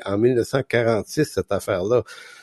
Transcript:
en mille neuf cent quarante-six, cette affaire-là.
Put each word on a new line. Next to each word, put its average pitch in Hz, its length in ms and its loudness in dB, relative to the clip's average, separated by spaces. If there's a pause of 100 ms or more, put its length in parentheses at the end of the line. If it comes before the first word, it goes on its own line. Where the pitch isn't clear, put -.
en 98 120 0
mille 120 160 4
neuf 113 140 0
cent 131 160 -2
quarante-six, 113 600 0
cette - 260 -6
affaire-là. 101 500 0 (420)